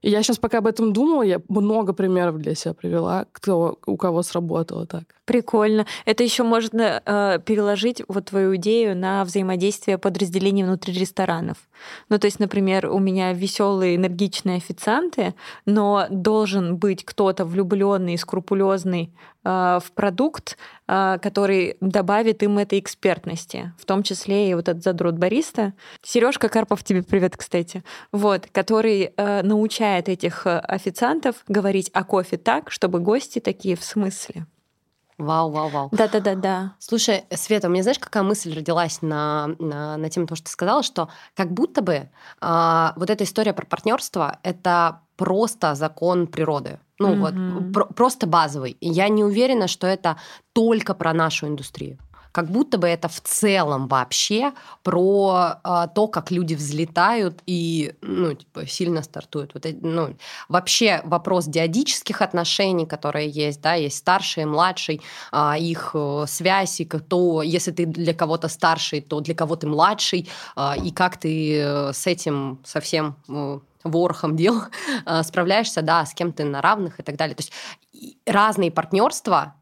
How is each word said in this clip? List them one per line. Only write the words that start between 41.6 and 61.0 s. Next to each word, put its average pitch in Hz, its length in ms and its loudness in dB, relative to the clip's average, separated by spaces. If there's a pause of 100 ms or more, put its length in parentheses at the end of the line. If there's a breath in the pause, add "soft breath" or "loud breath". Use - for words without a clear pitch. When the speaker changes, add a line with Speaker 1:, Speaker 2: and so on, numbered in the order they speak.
Speaker 3:
бы, 151 260 -2 (320 loud breath)
а, 165 560 4
вот 175 140 -4
эта 214 140 0
история 214 280 0
про - 140 -6
партнёрство — - 760 -2
это 175 580 2 (160)
просто 185 600 2
закон 165 500 0
природы. 151 520 -2 (200)
Ну, 202 180 4
вот, 190 180 0
Speaker 2:
Мгм. 185 380 -4
Speaker 3:
про-, 202 220 2
просто 240 320 2
базовый. 147 540 0
Я 170 280 2
не 214 140 4
уверена, 214 460 4
что - 180 -2
это 185 300 0 (380 loud breath)
только 226 400 2
про 165 180 0
нашу 160 340 0
индустрию. 143 520 -8 (360 soft breath)
Как 170 160 0
будто 233 280 0
бы 175 100 2
это 170 200 0
в - 120 -10
целом 151 680 2
вообще 208 640 0 (300 loud breath)
про, 185 840 2
а, 175 220 0
то, 208 220 2
как - 220 -4
люди 175 240 0
взлетают 165 920 0
и, 165 540 -2
ну, 180 320 -2
типа, - 340 -12
сильно 170 360 -2
стартуют. 147 520 -12
Вот 156 120 -10
эти, 160 160 -6
ну, 160 340 -2 (320 loud breath)
вообще 180 560 2